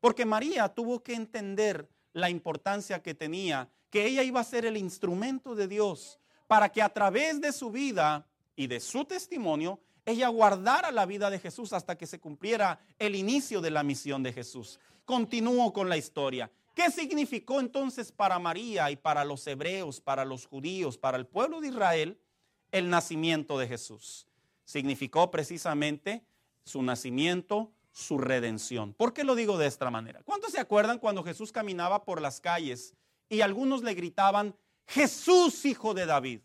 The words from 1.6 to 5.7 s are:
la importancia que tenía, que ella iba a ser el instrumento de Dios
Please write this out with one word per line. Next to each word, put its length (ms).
la 160
importancia 720
que 120
tenía, 560
que 160
ella 160
iba 180
a 40
ser 220
el 100
instrumento 800
de 140
Dios 500